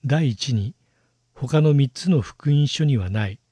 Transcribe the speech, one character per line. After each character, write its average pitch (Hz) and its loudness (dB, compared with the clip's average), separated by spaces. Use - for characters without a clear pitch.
第 147 0
一 120 -4
に、 107 -4
他 151 -2
の 151 4
三 139 2
つ - -6
の 151 4
福 - -4
音 147 2
書 - -2
に 139 2
は 92 -4
な 104 -2
い 101 -10